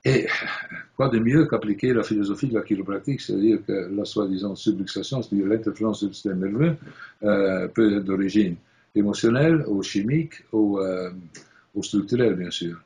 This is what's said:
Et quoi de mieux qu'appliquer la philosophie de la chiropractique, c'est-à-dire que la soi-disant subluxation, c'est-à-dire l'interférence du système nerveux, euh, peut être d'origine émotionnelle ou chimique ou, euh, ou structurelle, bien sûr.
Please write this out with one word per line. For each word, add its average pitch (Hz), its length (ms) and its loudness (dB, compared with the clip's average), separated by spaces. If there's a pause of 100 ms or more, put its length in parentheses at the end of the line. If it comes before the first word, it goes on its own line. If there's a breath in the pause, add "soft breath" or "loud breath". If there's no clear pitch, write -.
Et - 200 4 (680 loud breath)
quoi 131 120 2
de 113 100 2
mieux 131 280 6
qu'appliquer 113 480 0
la 110 80 2
philosophie 104 460 0
de 117 60 -2
la 104 60 2
chiropractique, 98 600 -4
c'est-à-dire 104 440 2
que 95 240 -4
la 101 140 -4
soi-disant 98 500 -2
subluxation, 98 680 -2
c'est-à-dire 101 240 0
l'interférence 107 580 -2
du 95 80 -4
système 95 280 -4
nerveux, 127 360 0 (460 loud breath)
euh, 98 460 0
peut 107 280 4
être 98 80 -2
d'origine 95 520 0 (380 soft breath)
émotionnelle 120 720 4
ou 101 160 -2
chimique 131 680 -2
ou, 104 260 2
euh, 92 320 -2 (640 loud breath)
ou 101 80 -4
structurelle, 107 520 0
bien 90 160 -6
sûr. 85 360 -8